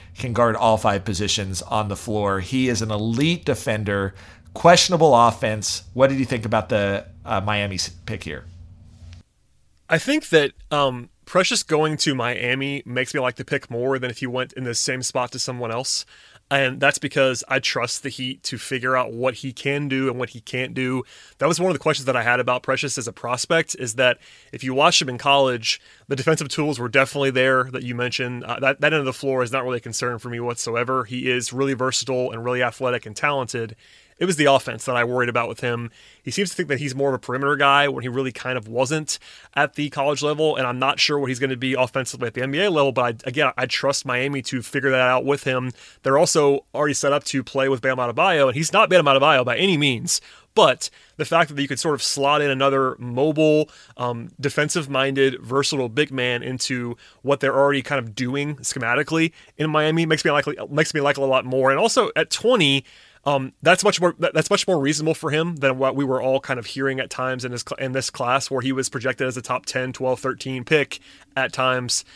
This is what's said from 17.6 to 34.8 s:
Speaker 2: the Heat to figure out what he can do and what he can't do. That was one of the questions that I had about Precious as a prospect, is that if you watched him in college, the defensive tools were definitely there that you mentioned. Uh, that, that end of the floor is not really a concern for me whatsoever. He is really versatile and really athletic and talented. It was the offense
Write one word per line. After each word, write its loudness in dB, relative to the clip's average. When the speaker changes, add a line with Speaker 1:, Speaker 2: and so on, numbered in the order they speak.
Speaker 2:
the -8
Heat -10
to -8
figure -2
out -2
what -2
he -10
can -2
do 0
and -4
what -4
he -18
can't -6
do. -2
That 2
was 0
one 2
of 0
the -6
questions -2
that 2
I 0
had 2
about -2
Precious -2
as -8
a -8
prospect, -2
is -6
that 0
if -14
you -6
watched 4
him -4
in -8
college, 0
the -2
defensive 0
tools -2
were -6
definitely 2
there 2
that -8
you -6
mentioned. -4
Uh, -6
that, 0
that 4
end 2
of -2
the -2
floor 0
is -2
not -2
really -4
a -6
concern -6
for -12
me -6
whatsoever. -2
He -2
is -2
really 0
versatile -2
and -8
really -2
athletic -4
and -14
talented. -4
It -2
was 0
the 2
offense 4